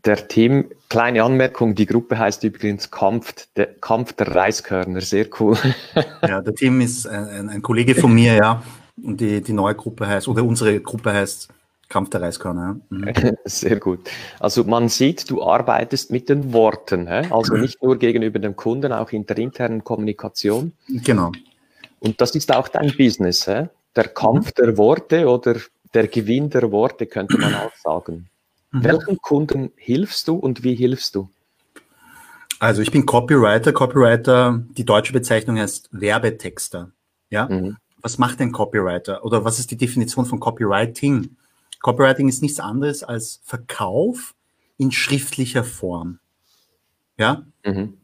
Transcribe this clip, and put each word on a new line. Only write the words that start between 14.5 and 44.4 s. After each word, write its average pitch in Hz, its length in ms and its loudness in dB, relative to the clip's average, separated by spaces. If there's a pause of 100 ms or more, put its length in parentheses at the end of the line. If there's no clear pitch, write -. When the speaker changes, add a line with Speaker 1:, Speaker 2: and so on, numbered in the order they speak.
Speaker 1:
man 117 240 2
sieht, - 420 0
du 127 120 -4
arbeitest 123 680 0
mit 123 180 -4
den 139 240 0
Worten, 107 560 2
hä? 101 220 0
Also 113 260 0
nicht 104 260 -2
nur 131 160 4
gegenüber 113 400 0
dem 101 180 -4
Kunden, 127 360 -2
auch 110 200 -4
in 107 140 -6
der 107 120 -4
internen 117 460 -4
Kommunikation. 107 880 -4 (160)
Speaker 2:
Genau. 117 440 0 (680)
Speaker 1:
Und 110 200 -4
das 120 140 2
ist 143 200 0
auch 127 140 0
dein 147 280 0
Business, 101 500 2
hä? 123 220 -2 (280)
Der 113 120 2
Kampf 127 400 2
Speaker 2:
Mhm. - 160 0
Speaker 1:
der 113 120 2
Worte 160 520 4
oder 120 280 2 (380)
der 110 140 4
Gewinn 123 420 0
der 117 200 0
Worte, 110 360 0
könnte - 320 -2
man 139 160 0
auch 104 180 -6 (100)
sagen. 85 460 -6 (420)
Speaker 2:
Mhm. 127 140 -2
Speaker 1:
Welchen 165 340 2
Kunden 143 580 -2
hilfst - 520 -2
du 165 80 0
und 127 260 -4
wie 127 120 0
hilfst 123 400 -2
du? 95 140 -4 (1300)
Speaker 2:
Also 107 240 2
ich - 80 -2
bin 143 160 4
Copywriter. 120 640 4
Copywriter, 123 920 4 (140)
die 117 80 -6
deutsche 107 280 2
Bezeichnung 113 460 0
heißt - 340 -6
Werbetexter. 101 1000 -4 (400)
Ja? 107 180 -2
Speaker 1:
Mhm. 95 280 -6 (240)
Speaker 2:
Was - 180 -10
macht 123 220 -2
ein 120 120 -2
Copywriter? 95 720 -4
Oder 110 200 0
was 113 140 -2
ist 123 120 -8
die 117 60 -10
Definition 120 500 -2
von 123 140 -6
Copywriting? 117 960 -2 (440)
Copywriting 135 480 2
ist 127 140 -2
nichts 143 180 -4
anderes 139 420 -4
als 113 420 -10
Verkauf 120 880 -4 (420)